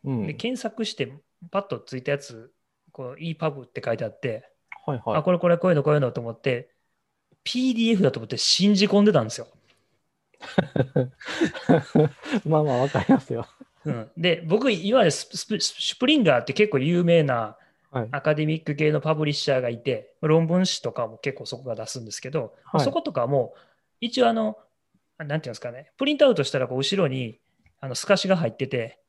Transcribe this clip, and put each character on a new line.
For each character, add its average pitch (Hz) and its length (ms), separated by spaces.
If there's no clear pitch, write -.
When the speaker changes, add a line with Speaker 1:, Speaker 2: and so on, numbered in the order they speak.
Speaker 1:
う 139 80
ん。 110 140
Speaker 2:
で、 151 80
検 247 260
索 220 240
し - 100
て 127 180
パ 196 100
ッ 202 60
と 120 120
つ - 180
い 127 60
た 143 100
や 143 60
つ、 120 340
こ 131 260
う、 - 20
イ 165 120
ー 151 60
パ 160 120
ブ 139 140
っ - 20
て - 180
書 117 80
い 113 60
て 120 60
あ 110 40
っ - 100
て、 110 320
Speaker 1:
は 147 80
い 117 100
は 110 100
い。 - 40
Speaker 2:
あ、 151 40
こ 180 100
れ 175 60
こ 175 100
れ 170 100
こ 185 100
う - 20
い 170 40
う - 20
の 143 60
こ 151 80
う 151 40
い 147 40
う - 20
の 123 100
と - 100
思 117 120
っ - 80
て、 123 300
ピ 254 280
ー - 20
デ 226 60
ィ 226 100
ー - 20
エ 214 40
フ 180 60
だ 139 100
と - 60
思 113 60
っ - 40
て 117 100
信 202 360
じ 202 120
込 202 160
ん - 20
で 208 80
た 147 80
ん 113 40
で 110 60
す - 80
よ。 - 80
Speaker 1:
<laughs> - 2000
ま 156 140
あ 151 40
ま 147 100
あ、 120 60
わ 135 100
か - 120
り - 80
ま 262 120
す - 120
よ。 117 140
Speaker 2:
う 151 60
ん。 113 260
で、 170 300
僕、 226 240
今 196 280
ま 214 60
で 156 60
ス-、 - 260
ス-、 - 240
シ - 340
ュ - 40
プ 254 80
リ 302 120
ン 247 40
ガ 139 160
ー - 20
っ - 40
て - 100
結 208 160
構 139 80
有 175 260
名 170 180
な 120 340
Speaker 1:
は 123 120
い。 107 80
Speaker 2:
ア 143 80
カ 156 160
デ 151 100
ミ 156 140
ッ - 40
ク 147 120
系 151 160
の 147 80
パ 156 140
ブ 151 120
リ 147 60
ッ - 20
シ - 160
ャ 131 80
ー - 20
が 120 80
い 120 140
て、 - 380
論 160 260
文 180 180
誌 - 160
と 117 120
か 117 160
も 110 100
結 135 200
構 123 60
そ 117 140
こ 135 60
が 120 100
出 110 140
す 127 120
ん 113 40
で 104 80
す - 80
け 131 100
ど、 135 240
Speaker 1:
は - 160
い。 135 40
Speaker 2:
そ 277 80
こ 330 100
と 285 100
か 123 140
も、 131 300
一 240 220
応 233 60
あ 226 40
の、 214 240
な 160 60
ん 147 40
て 143 60
い - 0
う 160 40
ん - 20
で 120 140
す - 60
か 120 120
ね、 131 240
プ 269 100
リ 302 80
ン - 20
ト 285 100
ア - 20
ウ 220 80
ト - 80
し - 80
た 135 80
ら 127 80
こ 127 80
う - 20
後 190 240
ろ 151 60
に、 127 320
あ 139 80
の、 120 80
透 - 100
か 196 100
し 190 120
が 185 80
入 143 140
っ - 20
て - 160
て 120 400